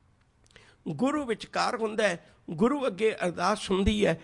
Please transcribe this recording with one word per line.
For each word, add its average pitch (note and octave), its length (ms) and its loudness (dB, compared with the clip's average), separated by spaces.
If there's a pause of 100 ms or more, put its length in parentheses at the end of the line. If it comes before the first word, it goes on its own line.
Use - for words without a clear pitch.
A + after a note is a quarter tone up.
(880)
ਗੁਰੂ C4+ 360 -2
ਵਿਚਕਾਰ G#3 520 -2
ਹੁੰਦਾ G#3+ 320 0
ਹੈ, E3+ 180 -4 (240)
ਗੁਰੂ B3 360 2
ਅੱਗੇ G#3+ 280 0
ਅਰਦਾਸ F3+ 560 -2
ਹੁੰਦੀ G3+ 360 2
ਹੈ, E3 180 0